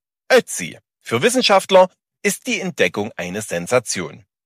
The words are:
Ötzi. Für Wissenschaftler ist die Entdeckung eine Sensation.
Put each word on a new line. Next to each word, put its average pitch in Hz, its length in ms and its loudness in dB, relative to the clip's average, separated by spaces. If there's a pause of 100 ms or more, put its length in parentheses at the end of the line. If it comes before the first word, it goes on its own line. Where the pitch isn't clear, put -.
(320)
Ötzi. - 460 -2 (240)
Für - 220 -2
Wissenschaftler 196 680 4 (320)
ist - 240 -4
die 220 140 -4
Entdeckung 107 560 -4
eine 90 260 -8
Sensation. 90 840 -6 (200)